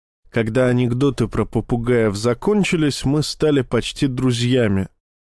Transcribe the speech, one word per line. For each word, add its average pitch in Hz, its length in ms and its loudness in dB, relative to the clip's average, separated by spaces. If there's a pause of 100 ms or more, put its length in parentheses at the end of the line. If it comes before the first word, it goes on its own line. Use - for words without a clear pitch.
(300)
Когда 113 360 0
анекдоты 123 640 0
про 110 160 -2
попугаев 117 680 0
закончились, 151 920 0
мы 147 160 0
стали 143 400 0
почти - 440 -2
друзьями. 123 840 0 (360)